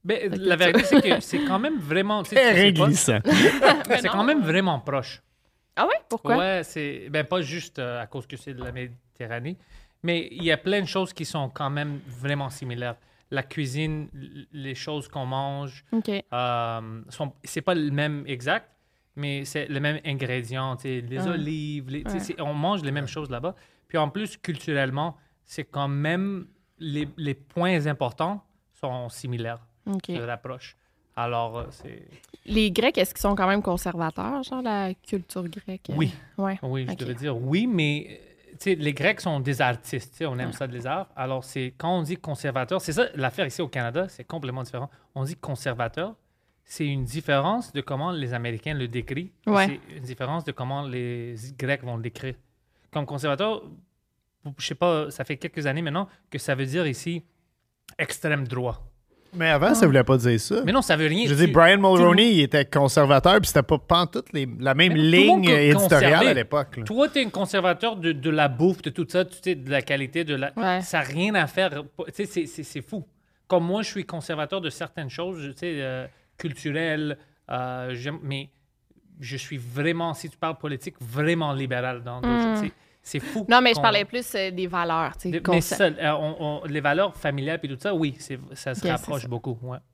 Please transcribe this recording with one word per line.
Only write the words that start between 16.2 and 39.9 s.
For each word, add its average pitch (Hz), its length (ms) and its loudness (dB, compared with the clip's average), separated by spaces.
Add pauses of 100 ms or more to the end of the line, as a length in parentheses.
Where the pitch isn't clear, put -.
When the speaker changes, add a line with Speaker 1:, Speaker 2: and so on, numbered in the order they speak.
Speaker 1:
euh, 117 760 -4
sont, 143 220 -8 (120)
c'est - 180 -8
pas 180 140 0
le 151 160 -2
même 147 340 -2
exact, 143 420 -4 (480)
mais 139 300 -6
c'est 147 220 -6
le 139 120 -4
même 151 240 -2
ingrédient, 131 720 -4
tu 127 60 -16
sais, 127 240 -6
les 135 120 -6
Speaker 2:
Ouais. 185 100 -2
Speaker 1:
olives, 151 600 -6
les, 147 120 -8
tu - 60 -8
sais, 202 80 -6
Speaker 2:
Ouais. 151 60 -6
Speaker 1:
c'est, - 180 -10
on 147 140 -6
mange 175 260 0
les 139 100 -4
mêmes 143 160 -4
choses 151 220 -10
là-bas. 135 240 -6 (340)
Puis 165 120 -2
en 147 100 0
plus, 208 280 -8
culturellement, 143 800 -4 (300)
c'est - 180 -12
quand 143 240 -4
même 175 600 -2 (320)
les, 147 280 -6 (100)
les 143 160 -4
points 175 540 -2
importants 160 560 -4 (360)
sont 123 300 -8
similaires, 117 500 -8 (260)
Speaker 2:
Ok. 196 220 -6
Speaker 1:
se 170 140 -6
rapprochent. 120 540 -10 (400)
Alors, 117 420 -4
euh, 117 140 -8
c'est - 320 -18 (420)
Speaker 2:
Les 214 260 2
Grecs, 220 260 2
est-ce 185 160 2
qu'ils - 80 -12
sont 202 140 2
quand 190 120 0
même 202 140 2
conservateurs, 180 840 -4
genre 254 180 -8
la 202 320 -4
culture 185 560 -8
grecque, 190 400 -14
euh? - 80 -6
Speaker 1:
Oui. 151 160 0 (240)
Speaker 2:
Ouais. 196 260 -2
Speaker 1:
Oui, 131 240 -4
je 185 60 -8
Speaker 2:
Ok. - 60 -10
Speaker 1:
devrais 123 160 -6
dire 131 220 -6
oui, 156 300 0
mais, 151 420 0
euh, - 420 -20
tu - 80 -20
sais, 190 160 0
les 147 180 -2
Grecs 180 260 -2
sont 151 220 -2
des 131 200 -2
artistes, 123 500 -2